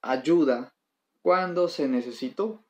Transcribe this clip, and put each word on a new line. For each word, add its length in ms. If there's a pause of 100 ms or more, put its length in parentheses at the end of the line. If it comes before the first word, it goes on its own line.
ayuda 720 (480)
cuando 480
se 180
necesitó. 840